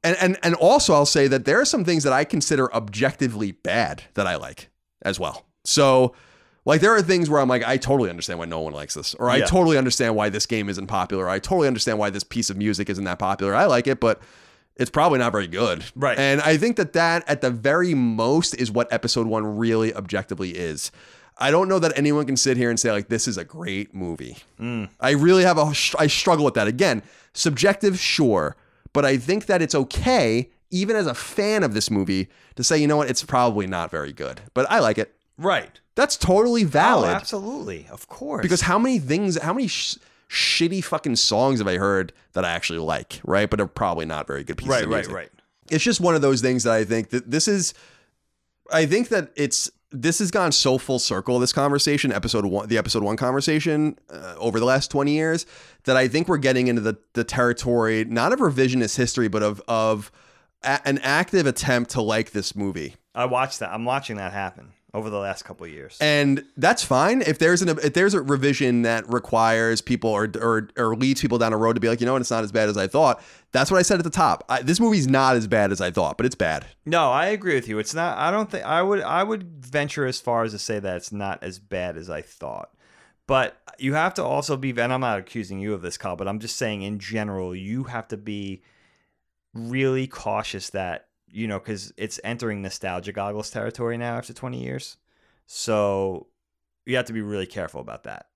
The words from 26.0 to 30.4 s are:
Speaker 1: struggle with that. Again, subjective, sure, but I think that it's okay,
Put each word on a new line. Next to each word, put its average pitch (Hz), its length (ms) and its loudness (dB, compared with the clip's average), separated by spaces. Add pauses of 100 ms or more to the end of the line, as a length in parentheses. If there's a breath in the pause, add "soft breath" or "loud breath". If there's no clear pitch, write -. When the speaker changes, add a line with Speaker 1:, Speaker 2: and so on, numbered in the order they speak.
Speaker 1:
struggle 151 400 2
with 135 80 2
that. 104 140 2
Again, 123 340 2 (320 soft breath)
subjective, 185 680 2
sure, 104 560 2 (380 soft breath)
but 143 100 2
I 135 140 4
think 175 300 -2
that 180 160 2
it's 147 100 -2
okay, 131 760 2 (180)